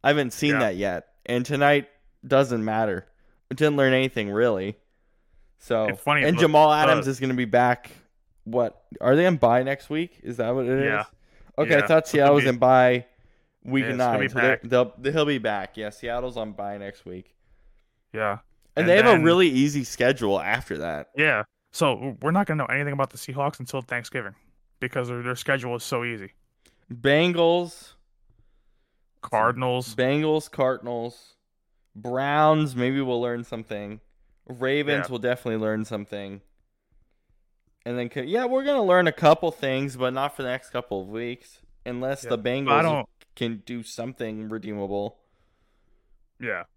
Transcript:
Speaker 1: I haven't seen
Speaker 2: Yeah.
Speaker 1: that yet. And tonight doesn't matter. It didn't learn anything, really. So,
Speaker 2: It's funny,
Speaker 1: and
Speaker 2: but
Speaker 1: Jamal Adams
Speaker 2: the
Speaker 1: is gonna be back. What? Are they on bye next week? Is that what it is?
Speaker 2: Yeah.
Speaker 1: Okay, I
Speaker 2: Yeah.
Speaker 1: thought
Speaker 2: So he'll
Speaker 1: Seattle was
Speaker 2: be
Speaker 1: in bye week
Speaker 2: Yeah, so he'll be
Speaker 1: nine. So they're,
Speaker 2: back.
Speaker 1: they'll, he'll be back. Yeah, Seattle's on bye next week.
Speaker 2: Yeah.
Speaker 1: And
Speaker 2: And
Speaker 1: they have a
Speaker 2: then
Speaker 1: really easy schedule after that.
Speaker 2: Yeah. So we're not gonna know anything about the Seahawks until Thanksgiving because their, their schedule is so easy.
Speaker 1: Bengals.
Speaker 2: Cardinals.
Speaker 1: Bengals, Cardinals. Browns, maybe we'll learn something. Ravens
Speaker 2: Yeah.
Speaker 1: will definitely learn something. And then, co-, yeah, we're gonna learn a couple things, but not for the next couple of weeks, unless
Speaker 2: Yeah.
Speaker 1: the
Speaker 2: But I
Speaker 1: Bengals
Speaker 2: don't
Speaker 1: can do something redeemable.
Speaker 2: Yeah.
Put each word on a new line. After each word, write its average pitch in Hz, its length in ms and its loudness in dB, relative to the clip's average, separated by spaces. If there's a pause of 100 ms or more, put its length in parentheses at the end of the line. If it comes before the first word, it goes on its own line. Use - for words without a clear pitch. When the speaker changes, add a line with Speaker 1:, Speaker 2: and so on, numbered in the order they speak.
Speaker 1:
I 135 40 4
haven't 143 260 0
seen 147 200 0
Speaker 2:
Yeah. 110 40 2
Speaker 1:
that 104 180 0
yet. 92 300 -4 (180)
And 123 220 -2
tonight 143 420 2 (380)
doesn't 127 360 2
matter. 107 440 -2 (440)
It 131 60 -8
didn't 151 200 2
learn 135 180 4
anything, 131 360 -2
really. 104 460 0 (800)
So, 110 280 -2
Speaker 2:
It's 101 160 -6
funny, 147 220 2
Speaker 1:
and 160 120 2
Speaker 2:
but - 60 0
Speaker 1:
Jamal 156 280 6
Adams 151 360 4
Speaker 2:
the 135 60 -2
Speaker 1:
is 123 60 -6
gonna 131 140 -2
be 127 140 0
back. 123 440 2 (540)
What? 113 340 -2 (220)
Are 131 160 4
they 170 100 4
on 175 120 2
bye 123 240 4
next 135 260 -6
week? - 340 -6
Is 117 140 -10
that 120 180 -2
what 131 120 -2
it 131 120 0
is? 139 60 0
Speaker 2:
Yeah. 107 200 0 (520)
Speaker 1:
Okay, 156 200 2
I - 20 6
Speaker 2:
Yeah. 104 80 2
Speaker 1:
thought 160 200 4
Speaker 2:
So 151 120 0
he'll 139 80 6
Speaker 1:
Seattle 143 80 8
was 143 100 4
Speaker 2:
be 135 60 4
Speaker 1:
in 123 80 -2
bye 127 480 6 (580)
week 131 220 0
Speaker 2:
Yeah, 113 100 -4
so - 0 -
he'll 123 160 2
be - 60 0
Speaker 1:
nine. 135 100 0
So 120 100 -8
they're, 113 200 2
Speaker 2:
back. - 20 -12 (420)
Speaker 1:
they'll, 135 100 -2
he'll 156 120 2
be 143 140 0
back. 104 400 -4
Yeah, 107 100 -8
Seattle's 120 480 -8
on 110 160 -8
bye 101 240 -10
next 101 300 -14
week. 92 280 -16 (760)
Speaker 2:
Yeah. 110 200 -2 (440)
Speaker 1:
And 151 80 0
Speaker 2:
And 175 40 2
Speaker 1:
they 175 80 6
have 226 100 6
a - 20 8
Speaker 2:
then 180 140 6
Speaker 1:
really 170 260 6
easy 139 340 2
schedule 120 560 0
after 98 400 -4
that. 76 380 -8
Speaker 2:
Yeah. 135 280 2 (280)
So 127 480 -2
we're 147 120 -2
not 196 140 2
gonna 156 180 -4
know - 80 -8
anything 143 200 -4
about 139 180 -2
the - 80 -18
Seahawks 139 420 -6
until 131 200 -8
Thanksgiving 117 540 -10 (440)
because 127 300 -6
their, 123 140 -8
their 123 140 -6
schedule 123 380 -4
is 117 100 -8
so 120 200 -4
easy. 110 300 -10 (580)
Speaker 1:
Bengals. 170 1000 0 (1300)
Speaker 2:
Cardinals. 123 720 -2
Speaker 1:
Bengals, 151 560 -2
Cardinals. 120 840 -6 (600)
Browns, 143 800 2
maybe 131 240 -2
we'll 127 200 -2
learn 120 220 -4
something. 110 580 -12 (460)
Ravens 135 600 -2
Speaker 2:
Yeah. - 60 -10
Speaker 1:
will 120 60 -6
definitely 117 420 -2
learn 110 240 -2
something. 101 560 -12 (1400)
And 120 140 -6
then, 120 100 -6
co-, 135 140 -10
yeah, 202 220 -4
we're 262 200 -2
gonna 277 200 0
learn 180 240 6
a 151 40 0
couple 160 380 4
things, 135 460 -4
but 127 160 -2
not 135 240 -4
for 139 80 -8
the 127 40 -6
next 127 220 -8
couple 120 300 -6
of 95 80 -14
weeks, 120 520 -12 (240)
unless 127 380 -6
Speaker 2:
Yeah. 120 80 -10
Speaker 1:
the 117 80 -2
Speaker 2:
But 110 120 -4
I - 40 -2
Speaker 1:
Bengals 139 280 2
Speaker 2:
don't 151 260 -2 (260)
Speaker 1:
can 113 320 -6
do 120 160 -10
something 113 680 -10
redeemable. 101 680 -8 (1200)
Speaker 2:
Yeah. 101 260 -8 (120)